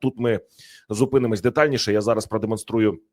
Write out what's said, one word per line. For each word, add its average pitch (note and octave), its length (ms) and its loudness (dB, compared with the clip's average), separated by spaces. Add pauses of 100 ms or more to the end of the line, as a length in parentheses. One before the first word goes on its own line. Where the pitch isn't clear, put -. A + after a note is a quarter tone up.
Тут C3 160 -2
ми A2+ 220 0 (500)
зупинимось A#2 520 0
детальніше. B2 520 0
Я G#2 80 2
зараз A2 240 0
продемонструю G#2+ 760 -2 (140)